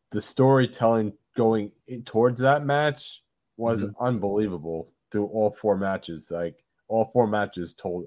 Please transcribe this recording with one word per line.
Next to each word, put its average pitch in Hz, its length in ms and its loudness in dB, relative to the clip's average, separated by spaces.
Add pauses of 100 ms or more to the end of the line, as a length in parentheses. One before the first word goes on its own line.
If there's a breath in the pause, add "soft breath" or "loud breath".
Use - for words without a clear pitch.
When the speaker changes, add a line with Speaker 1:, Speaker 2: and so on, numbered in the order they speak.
(100)
Speaker 1:
the 104 120 -4
storytelling 120 880 2 (240)
going 110 340 2 (160)
in, 123 180 -12
towards 120 360 2
that 143 240 4
match 143 580 -2 (340)
was 113 280 -2
Speaker 2:
Mm-hmm. 101 200 -6
Speaker 1:
unbelievable 98 880 -2 (200)
through 104 160 0
all 107 240 0
four 104 260 0
matches. 95 540 -6
Like, 85 260 -6 (320)
all 110 240 0
four 120 140 4
matches 101 480 -4
told 90 320 -8